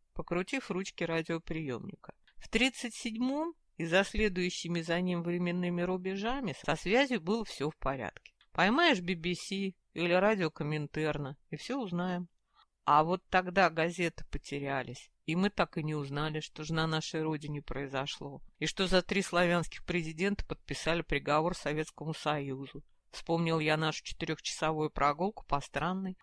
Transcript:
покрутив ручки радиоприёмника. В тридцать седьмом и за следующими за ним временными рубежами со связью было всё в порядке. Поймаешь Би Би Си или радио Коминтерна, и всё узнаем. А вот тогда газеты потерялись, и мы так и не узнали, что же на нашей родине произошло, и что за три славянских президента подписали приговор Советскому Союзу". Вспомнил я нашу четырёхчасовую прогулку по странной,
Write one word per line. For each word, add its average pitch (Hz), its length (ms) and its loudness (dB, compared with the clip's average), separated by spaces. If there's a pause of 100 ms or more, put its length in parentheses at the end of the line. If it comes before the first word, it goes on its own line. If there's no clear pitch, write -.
(140)
покрутив 185 560 -2
ручки 185 340 -4
радиоприёмника. 165 1120 -4 (220)
В - 120 -14
тридцать 240 460 0
седьмом 262 580 -2 (240)
и 165 80 -4
за 170 180 6
следующими 180 800 0
за 165 220 0
ним 175 200 0
временными 175 600 0
рубежами 190 720 -2 (100)
со 151 100 2
связью 240 460 2
было 202 240 0
всё - 240 -4
в 160 80 -8
порядке. - 560 -4 (200)
Поймаешь 240 480 4
Би 175 140 -2
Би 175 200 -2
Си 190 420 -4 (160)
или 170 220 0
радио 190 360 4
Коминтерна, 147 840 -2 (140)
и 165 60 -8
всё 262 220 -4
узнаем. 180 500 -2 (580)
А 147 180 8
вот 180 260 0
тогда 185 380 4
газеты 165 640 0
потерялись, 139 800 -4 (140)
и 160 100 0
мы 190 160 4
так - 260 0
и 160 60 -2
не 156 140 -2
узнали, 147 420 -2
что - 240 -10
же 156 100 -4
на 160 140 2
нашей 160 340 -2
родине 151 400 -2
произошло, 139 800 -6 (200)
и 151 60 -2
что 190 200 0
за 180 160 6
три 196 200 2
славянских 175 640 2
президента 170 600 0
подписали 160 560 -2
приговор 156 540 2
Советскому 151 580 -4
Союзу". 139 720 -4 (260)
Вспомнил 165 480 2
я 156 180 2
нашу 156 280 0
четырёхчасовую 156 840 -2
прогулку 147 560 0
по 143 140 0
странной, 185 640 -4